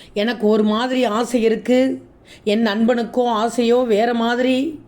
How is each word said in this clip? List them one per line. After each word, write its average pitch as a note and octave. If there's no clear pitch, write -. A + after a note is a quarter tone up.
எனக்கு G#3+
ஒரு G#3+
மாதிரி B3
ஆசை A3+
இருக்கு, B3+
என் A3
நண்பனுக்கோ A3+
ஆசையோ A#3+
வேற A3+
மாதிரி B3+